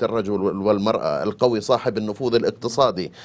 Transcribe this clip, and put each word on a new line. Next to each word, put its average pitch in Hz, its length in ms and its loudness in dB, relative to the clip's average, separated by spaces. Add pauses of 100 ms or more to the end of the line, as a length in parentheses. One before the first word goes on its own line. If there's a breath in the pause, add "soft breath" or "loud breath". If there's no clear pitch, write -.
الرجل 104 400 -2
وال-، 95 160 0
والمرأة. 98 640 0
القوي 107 380 0
صاحب 120 360 0
النفوذ 110 380 -2
الاقتصادي 117 760 0 (140 loud breath)